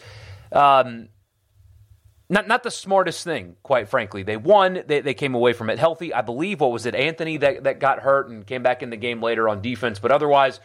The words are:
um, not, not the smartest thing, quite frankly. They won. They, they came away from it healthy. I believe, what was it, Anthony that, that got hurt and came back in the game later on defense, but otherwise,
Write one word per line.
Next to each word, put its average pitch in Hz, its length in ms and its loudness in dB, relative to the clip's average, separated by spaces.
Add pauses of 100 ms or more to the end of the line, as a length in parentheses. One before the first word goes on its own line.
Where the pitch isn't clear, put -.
(520)
um, 127 580 4 (1160)
not, 190 200 0
not 233 160 0
the 240 80 -6
smartest 190 520 -2
thing, 101 380 -8
quite 120 260 0
frankly. 104 360 -2
They 98 120 -4
won. 185 520 4
They, 143 140 0
they 131 120 -4
came 131 220 -4
away 120 180 4
from 110 160 -6
it 101 80 -2
healthy. 165 360 0
I 123 80 -2
believe, 147 380 -6
what 135 120 2
was 113 140 -6
it, 120 100 -4
Anthony 160 420 -2
that, 139 280 0
that 135 140 -2
got 135 200 0
hurt 135 300 0
and 110 160 -16
came 127 180 -8
back 123 180 0
in 127 80 -10
the 113 80 -10
game 117 240 -6
later 113 260 0
on 104 140 -2
defense, 117 380 -4
but 120 120 0
otherwise, 139 540 4